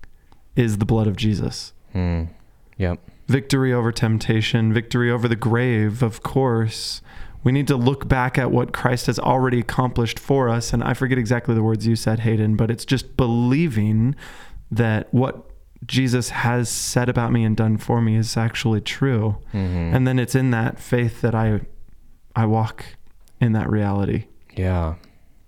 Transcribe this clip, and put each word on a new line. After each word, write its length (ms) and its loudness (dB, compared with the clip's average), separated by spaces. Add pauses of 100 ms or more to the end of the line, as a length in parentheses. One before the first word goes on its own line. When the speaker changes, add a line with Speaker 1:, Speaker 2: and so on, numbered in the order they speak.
(560)
Speaker 1:
is 220 2
the 80 0
blood 220 2
of 80 0
Jesus. 580 -4 (200)
Speaker 2:
Hmm. 300 -2 (540)
Yep. 220 -2 (280)
Speaker 1:
Victory 460 0
over 180 0
temptation, 840 0
victory 380 0
over 160 0
the 80 2
grave, 680 0
of 200 -2
course. 760 -2 (420)
We 80 4
need 160 0
to 100 4
look 300 2
back 300 2
at 140 2
what 220 0
Christ 320 0
has 140 0
already 400 2
accomplished 600 0
for 300 2
us. 240 -2
And 100 0
I 100 0
forget 240 0
exactly 380 0
the 80 2
words 240 2
you 80 4
said, 260 0
Hayden, 340 2
but 160 2
it's 140 -4
just 300 -2
believing 1000 2 (560)
that 420 0
what 360 0 (360)
Jesus 460 0
has 380 0
said 380 -2
about 240 0
me 120 2
and 120 2
done 220 2
for 240 0
me 140 2
is 200 0
actually 460 0
true. 560 0 (160)
Speaker 2:
Mm-hmm. 420 -2
Speaker 1:
And 120 2
then 120 0
it's 160 -4
in 160 2
that 280 -2
faith 420 -2
that 140 0
I, 260 0 (760)
I 120 2
walk 360 0 (560)
in 140 2
that 160 -2
reality. 560 0 (300)
Speaker 2:
Yeah. 400 0 (520)